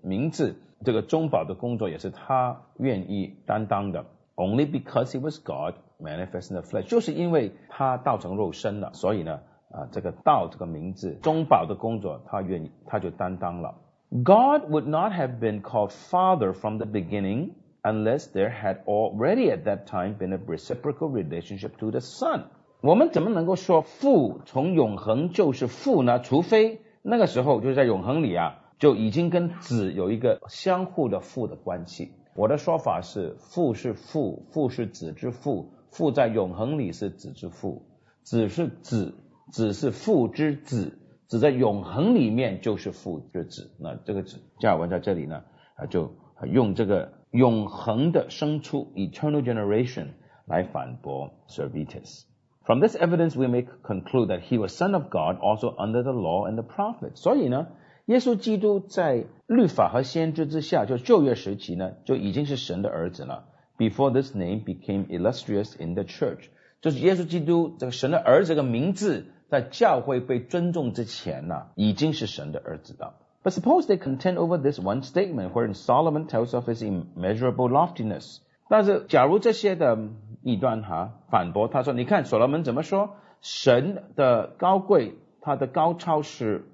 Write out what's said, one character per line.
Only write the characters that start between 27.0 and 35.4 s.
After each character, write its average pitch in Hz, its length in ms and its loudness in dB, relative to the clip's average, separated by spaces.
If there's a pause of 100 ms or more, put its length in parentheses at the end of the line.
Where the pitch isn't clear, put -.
那 233 160 0
个 196 100 6
时 - 140 0
候， 127 200 4
就 131 80 0
是 131 60 2
在 139 80 6
永 104 180 2
恒 139 220 0
里 98 120 0
啊， 82 260 -2 (180)
就 143 160 8
已 110 160 0
经 170 180 0
跟 175 200 2 (100)
子 101 340 -2
有 92 160 -2
一 113 80 0
个 120 300 2
相 185 380 -2
互 143 240 -2
的 95 100 -2
父 - 260 -8
的 - 100 -8
关 87 300 -8
系。 - 280 -12 (220)
我 107 120 2
的 147 100 2
说 165 200 0
法 90 240 -2
是， 87 360 -8
父 156 360 -2
是 113 200 -6
父， - 560 -6
父 139 200 -2
是 117 180 -4
子 80 260 -12
之 123 160 -8
父， 113 440 -6 (180)